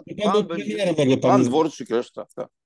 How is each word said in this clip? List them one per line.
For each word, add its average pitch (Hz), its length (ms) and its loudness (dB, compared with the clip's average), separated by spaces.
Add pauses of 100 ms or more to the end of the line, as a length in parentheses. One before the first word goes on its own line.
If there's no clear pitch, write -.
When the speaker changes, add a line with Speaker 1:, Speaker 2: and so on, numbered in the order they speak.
Speaker 1:
Wypadło 202 260 -2
Speaker 2:
pan 208 140 2
będzie, 185 180 -6
Speaker 1:
premierem, 202 340 -2
jakby 131 180 4
pan - 140 2
Speaker 2:
pan - 120 6
Speaker 1:
nie 120 60 2
Speaker 2:
Dworczyk, 143 420 0
reszta, - 440 -4
tak. - 140 -12 (180)